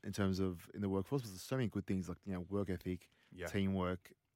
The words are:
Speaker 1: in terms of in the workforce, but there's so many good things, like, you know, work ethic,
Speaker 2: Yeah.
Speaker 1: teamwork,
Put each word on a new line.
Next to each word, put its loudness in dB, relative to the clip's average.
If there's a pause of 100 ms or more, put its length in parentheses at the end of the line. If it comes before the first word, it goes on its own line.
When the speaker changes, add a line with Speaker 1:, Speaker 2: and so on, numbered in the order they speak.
Speaker 1:
in -6
terms 4
of 0
in -6
the 2
workforce, 2
but -8
there's -10
so -2
many 2
good -2
things, 0
like, -6
you -2
know, -2
work 0
ethic, -4 (240)
Speaker 2:
Yeah. -8
Speaker 1:
teamwork, 2 (240)